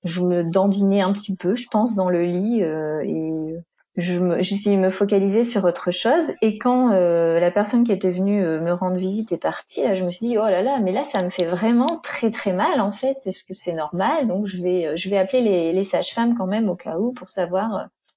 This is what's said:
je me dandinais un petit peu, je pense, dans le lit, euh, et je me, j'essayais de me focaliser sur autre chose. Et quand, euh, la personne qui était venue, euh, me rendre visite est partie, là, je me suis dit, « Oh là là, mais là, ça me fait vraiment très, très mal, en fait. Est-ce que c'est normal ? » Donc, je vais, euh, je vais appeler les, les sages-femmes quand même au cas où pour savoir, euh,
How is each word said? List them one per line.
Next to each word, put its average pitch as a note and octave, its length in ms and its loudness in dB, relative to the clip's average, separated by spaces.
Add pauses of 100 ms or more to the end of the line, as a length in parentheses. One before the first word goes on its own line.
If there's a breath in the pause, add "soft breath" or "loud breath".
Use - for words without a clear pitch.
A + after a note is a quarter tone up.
je F3 200 -4
me F3 280 2
dandinais G3 500 2
un F#3+ 120 2
petit G3+ 240 -6
peu, F3+ 180 -2
je B3 140 -8
pense, A3+ 260 0
dans F#3+ 140 2
le F3 160 2
lit, F#3+ 400 0
euh, D#3 400 -2
et D#3+ 500 -4 (420)
je F3 240 -2
me, F3+ 200 2
j'essayais G3+ 380 0
de - 20 2
me F#3 80 4
focaliser G3+ 560 2
sur F#3+ 220 0
autre F3 240 0
chose. C4+ 500 2
Et A3 160 2
quand, B3 360 2
euh, E3+ 460 4
la F3 120 4
personne G#3+ 340 2
qui A#3 80 2
était F#3 180 0
venue, G3 320 2
euh, D#3+ 160 0
me E3+ 140 -2
rendre F3+ 240 -2
visite G3 360 -4
est E3+ 40 0
partie, - 460 -6
là, A#3+ 100 2
je F#3 140 -2
me F3 40 -2
suis A3 180 -4
dit, « A#3+ 100 0
Oh A3 80 2
là F#3+ 160 2
là, C4+ 200 0
mais F#3 100 0
là, B3 120 -2
ça G3+ 180 -2
me F3+ 60 -2
fait F3+ 160 -2
vraiment A#3 580 2
très, - 280 -2
très G3+ 240 -2
mal, C4 260 2
en G3+ 100 0
fait. C4+ 360 -2
Est-ce F#3 180 -6
que - 80 -14
c'est F3+ 220 -6
normal ? » F#3+ 540 0
Donc, G3 180 -2
je F#3 160 -6
vais, F3+ 240 0
euh, D3 100 -2
je F3 140 -6
vais G3 80 2
appeler F#3+ 240 2
les, F3+ 320 2
les F#3+ 100 0
sages-femmes G3 540 0
quand F#3+ 80 -4
même G#3 240 0
au - 40 -2
cas - 220 -8
où A3+ 160 -2
pour G#3+ 160 -16
savoir, F#3+ 480 -2
euh, - 80 -8 (320)